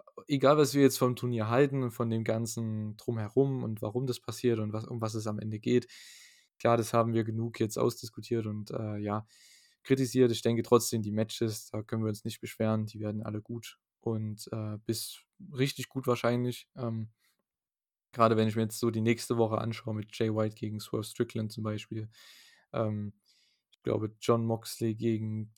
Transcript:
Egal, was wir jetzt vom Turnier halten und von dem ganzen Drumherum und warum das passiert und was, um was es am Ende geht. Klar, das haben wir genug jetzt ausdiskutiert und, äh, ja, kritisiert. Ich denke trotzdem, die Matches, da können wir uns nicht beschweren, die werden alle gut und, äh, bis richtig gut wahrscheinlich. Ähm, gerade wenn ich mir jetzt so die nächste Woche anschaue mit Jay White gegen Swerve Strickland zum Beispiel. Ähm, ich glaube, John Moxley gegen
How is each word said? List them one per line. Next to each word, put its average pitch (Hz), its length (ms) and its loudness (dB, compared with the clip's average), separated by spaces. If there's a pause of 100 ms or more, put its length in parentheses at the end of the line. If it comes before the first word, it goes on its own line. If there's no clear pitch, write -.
(280)
Egal, 143 300 6
was 143 160 4
wir 143 80 4
jetzt 131 160 8
vom 123 200 2
Turnier 117 320 -2
halten 135 340 4
und 120 80 -2
von 117 180 -2
dem 113 140 0
ganzen 110 720 -2
Drumherum 120 680 0
und 110 180 -6
warum 117 260 -2
das 123 140 -4
passiert 117 380 0
und 107 120 -4
was, 110 140 -6
um 117 160 -8
was 110 120 -2
es 107 140 -6
am 104 120 -4
Ende 107 200 -6
geht. 120 280 2 (680)
Klar, 117 200 4
das 110 160 0
haben 117 200 4
wir 113 120 2
genug 113 340 -4
jetzt 107 180 0
ausdiskutiert 117 680 -2
und, 107 260 -8
äh, 110 260 -6
ja, 104 300 -4 (560)
kritisiert. 127 480 4
Ich 113 100 -4
denke 117 220 2
trotzdem, 120 380 4
die 104 100 -4
Matches, 107 580 -2
da 107 140 -6
können 110 200 -4
wir 110 60 0
uns 104 140 -6
nicht 113 160 -8
beschweren, 110 460 -2
die 107 160 -10
werden 107 220 -4
alle 104 180 -6
gut - 360 -12 (220)
und, 110 540 -4
äh, 107 320 -6
bis - 340 -6 (340)
richtig 131 360 -2
gut - 180 -6
wahrscheinlich. 120 720 0
Ähm, 113 340 -6 (1000)
gerade 113 240 6
wenn 113 100 6
ich 107 80 0
mir 113 60 2
jetzt 110 180 -2
so 120 100 2
die 113 120 0
nächste 117 360 2
Woche 110 200 4
anschaue 113 380 -4
mit - 220 -8
Jay 110 160 2
White 107 220 0
gegen 107 240 -6
Swerve 110 240 -4
Strickland 110 480 -4
zum 110 140 -8
Beispiel. 110 440 -6 (600)
Ähm, 107 400 -2 (600)
ich - 120 -20
glaube, 110 380 -2
John 117 240 4
Moxley 113 500 -2
gegen 110 640 -2